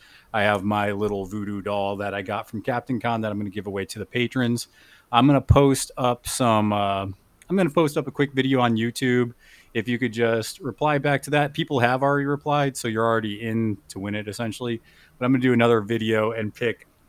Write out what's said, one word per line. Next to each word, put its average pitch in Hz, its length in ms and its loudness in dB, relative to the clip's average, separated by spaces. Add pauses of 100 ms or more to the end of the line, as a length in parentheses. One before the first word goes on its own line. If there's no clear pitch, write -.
(320)
I 107 100 0
have 101 220 2
my 104 280 0
little 101 340 -4
voodoo 101 340 -8
doll 101 380 -2
that 101 160 -4
I 101 80 -4
got 104 260 -6
from 107 140 -10
Captain 123 360 -4
Con 117 220 -2
that 110 100 -4
I'm 104 80 -6
gonna 104 120 -6
give 95 160 -10
away 98 180 -4
to - 140 -10
the 101 80 -8
patrons. 120 600 -2 (440)
I'm 123 140 6
gonna 139 160 6
post 139 560 4
up 123 280 -2
some, 110 460 2
uh, 98 300 0 (460)
I'm 180 80 -2
gonna 185 140 2
post 156 280 2
up 143 100 -4
a - 20 -6
quick 139 220 -2
video 131 280 2
on 117 160 4
YouTube. 120 580 0 (400)
If 110 120 -2
you 120 120 -2
could 120 140 -2
just 113 480 -2
reply 147 380 -2
back 139 240 0
to - 80 -12
that. 147 220 0
People 156 280 -4
have 123 220 2
already 139 240 2
replied, 143 500 -2
so - 120 -6
you're 110 180 0
already 110 360 0
in 113 340 -2 (120)
to - 120 -14
win 101 140 -4
it, 104 120 -6
essentially. 113 540 -6 (380)
But 123 80 0
I'm 127 60 4
gonna 131 100 4
do 127 100 4
another 117 280 6
video 110 520 0
and 110 220 -6
pick, 113 320 -4 (220)